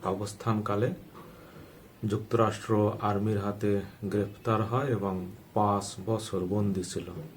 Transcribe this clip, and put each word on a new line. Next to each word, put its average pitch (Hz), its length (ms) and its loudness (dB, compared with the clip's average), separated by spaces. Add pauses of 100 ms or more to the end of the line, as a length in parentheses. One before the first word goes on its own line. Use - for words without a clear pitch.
অবস্থানকালে 104 880 0 (1120)
যুক্তরাষ্ট্র 107 920 2
আর্মির 104 380 2
হাতে 101 420 0 (240)
গ্রেপ্তার 104 580 0
হয় 123 240 0
এবং 95 400 0 (280)
পাঁচ 101 400 2 (120)
বছর 107 340 0
বন্দী 101 420 0
ছিল। 85 220 -6 (320)